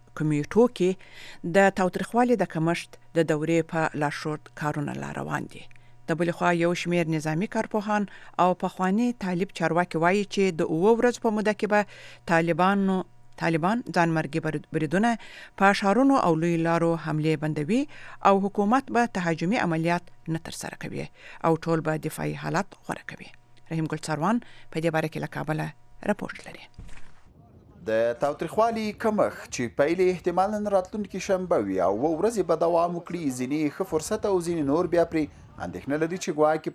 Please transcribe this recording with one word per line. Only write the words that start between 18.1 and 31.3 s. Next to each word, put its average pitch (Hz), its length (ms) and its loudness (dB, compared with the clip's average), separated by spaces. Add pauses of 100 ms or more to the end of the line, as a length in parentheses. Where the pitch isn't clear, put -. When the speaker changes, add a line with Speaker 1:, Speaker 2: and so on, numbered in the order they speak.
Speaker 1:
او 196 160 6
حکومت 208 540 0
به 233 200 2
تهاجمي 170 460 0
عملیات 170 500 -2 (200)
نه 160 120 -4
ترسره - 380 -12
کوي - 200 -8 (400)
او 165 80 4 (120)
ټول 165 240 0
به 156 180 -2
دفاعي 156 260 -6 (120)
حالت 156 420 -4
غوره - 240 -8
کوي. - 180 -16 (420)
رحیم 160 220 -2
ګل 156 140 -6
څاروان 165 380 0
په - 360 -10
دې 165 160 0
باره 156 160 0
کې 156 120 -8
له 151 120 -8
کابله 156 300 -4 (440)
راپورټ - 260 -4 (120)
لري. - 160 -18 (1200)
Speaker 2:
د 117 240 2 (100)
تاوتریخوالي 214 640 0 (200)
کمښت 190 480 -2
چې 120 260 -4
پیل 165 180 2
یې 185 160 4
احتمالاً 196 600 0
راتلونکې 190 500 -2
شنبه 180 400 2